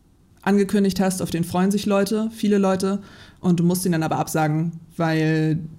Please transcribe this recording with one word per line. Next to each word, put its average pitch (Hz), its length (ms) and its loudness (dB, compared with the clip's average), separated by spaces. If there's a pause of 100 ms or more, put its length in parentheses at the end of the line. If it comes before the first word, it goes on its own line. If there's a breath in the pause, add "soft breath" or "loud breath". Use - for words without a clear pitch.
(420)
angekündigt 196 580 2
hast, 185 220 0
auf - 80 -4
den 165 140 -2
freuen 180 280 0
sich 202 140 -2
Leute, 208 480 0
viele 208 240 0
Leute, 196 440 0 (380 loud breath)
und 175 200 2
du 170 40 2
musst 180 220 2
ihn 185 60 2
dann 160 120 0
aber 156 140 -2
absagen, 160 560 -2 (240)
weil 160 640 0 (200)